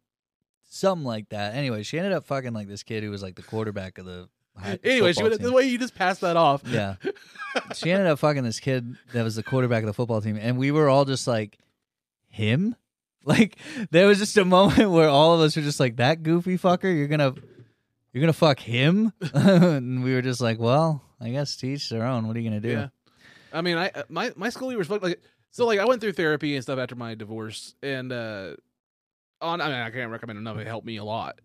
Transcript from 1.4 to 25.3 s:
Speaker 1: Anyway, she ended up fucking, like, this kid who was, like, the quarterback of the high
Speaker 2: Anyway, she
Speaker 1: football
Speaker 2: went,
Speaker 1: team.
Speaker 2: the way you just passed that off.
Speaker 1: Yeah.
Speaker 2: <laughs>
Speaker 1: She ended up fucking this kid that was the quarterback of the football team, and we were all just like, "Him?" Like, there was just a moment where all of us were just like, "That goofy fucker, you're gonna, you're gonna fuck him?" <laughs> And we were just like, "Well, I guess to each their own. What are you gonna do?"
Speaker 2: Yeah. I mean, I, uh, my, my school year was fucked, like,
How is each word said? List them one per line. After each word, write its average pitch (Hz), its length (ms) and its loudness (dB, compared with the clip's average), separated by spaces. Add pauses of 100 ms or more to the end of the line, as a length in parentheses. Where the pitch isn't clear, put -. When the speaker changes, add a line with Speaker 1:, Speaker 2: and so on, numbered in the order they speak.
Speaker 1:
Anyway, 123 300 -4
she 147 160 -6
ended 190 140 -2
up 160 120 -4
fucking, 131 280 -6
like, 107 140 -10
this 101 160 -14
kid 110 200 -8
who 104 80 -6
was, 101 100 -8
like, 95 140 -12
the 98 80 -20
quarterback 101 560 -8
of 92 60 -16
the 90 220 -14 (300)
high 196 260 -8
Speaker 2:
Anyway, 226 300 4
she 208 80 -2
Speaker 1:
football 220 80 2
Speaker 2:
went, 220 120 -2
Speaker 1:
team. 240 80 -2
Speaker 2:
the 254 60 2
way 262 120 4
you 247 100 -2
just 240 180 -6
passed 185 260 -2
that 170 160 0
off. 143 280 4
Speaker 1:
Yeah. 101 340 -4
Speaker 2:
<laughs> - 60 -10 (720)
Speaker 1:
She 160 160 -2
ended 190 160 2
up 147 100 2
fucking 151 260 0
this 113 160 -4
kid 127 360 -4 (180)
that 120 100 0
was 110 120 -4
the 113 80 -6
quarterback 123 400 0
of - 40 -4
the 104 60 -2
football 117 280 -2
team, 107 200 -4
and 123 160 -2
we 135 140 0
were 151 180 4
all 139 160 6
just 135 220 -4
like, 110 320 -2 (680)
"Him?" 135 480 0 (500)
Like, 185 320 2 (340)
there 180 160 8
was 202 120 6
just 208 180 -2
a 202 80 8
moment 190 460 6
where 160 160 6
all 151 280 8
of 165 60 4
us 156 140 4
were 160 60 -2
just 147 180 -2
like, 123 160 0
"That 147 280 2
goofy 175 340 0
fucker, 180 380 2
you're 143 120 0
gonna, 147 260 2 (800)
you're 123 100 -4
gonna 160 120 4
fuck 151 260 2
him?" 160 540 2 (100)
<laughs> 147 100 -6
And 143 720 4
we 127 100 0
were 127 80 0
just 123 200 -2
like, 113 180 0
"Well, 143 420 2 (200)
I 110 80 -8
guess 139 280 -6
to 127 100 -8
each 143 220 -8
their 113 160 -4
own. 120 220 -2
What 113 80 -6
are 117 60 -6
you 113 80 -4
gonna 107 100 -4
do?" 113 100 -4
Speaker 2:
Yeah. 110 180 -4 (680)
I 156 80 -6
mean, 170 160 -2
I, 180 120 -2
uh, 143 200 -12
my, 185 260 -6
my 196 140 -6
school 254 220 -8
year 240 80 -6
was 160 80 -4
fucked, 208 160 -4
like, 175 180 -4 (300)